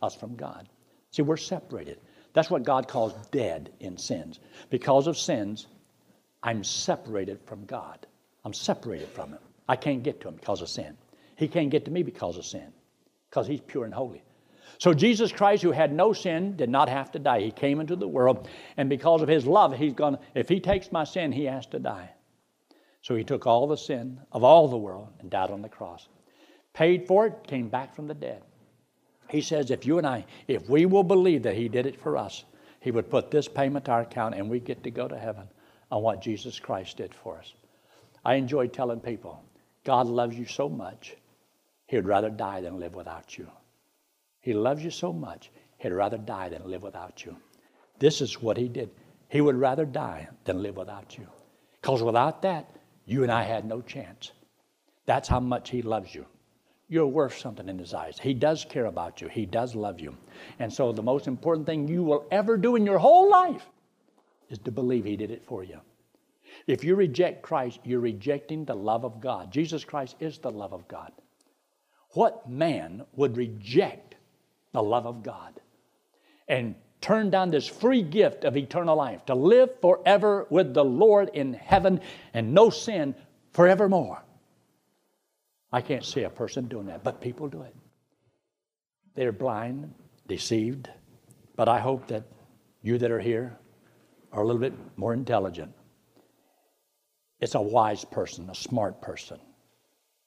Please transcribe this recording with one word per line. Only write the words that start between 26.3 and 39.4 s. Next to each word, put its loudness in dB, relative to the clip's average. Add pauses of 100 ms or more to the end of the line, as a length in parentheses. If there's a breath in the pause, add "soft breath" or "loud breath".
Paid 2
for 6
it, -6
came -6
back -6
from -12
the -10
dead. -12 (880)
He -2
says, -2
"If -4
you 2
and 0
I, -4 (200 loud breath)
if -4
we 6
will 6
believe 4
that 0
he -2
did -2
it -8
for -4
us, -8 (360 soft breath)
he -6
would -2
put 0
this 2
payment -2
to -2
our 2
account, -6
and -6
we -4
get -10
to -8
go -6
to -10
heaven -10 (420 soft breath)
on -2
what 0
Jesus -8
Christ -8
did -10
for -14
us." -20 (680 soft breath)
I 2
enjoy 0
telling -4
people, -12 (420 soft breath)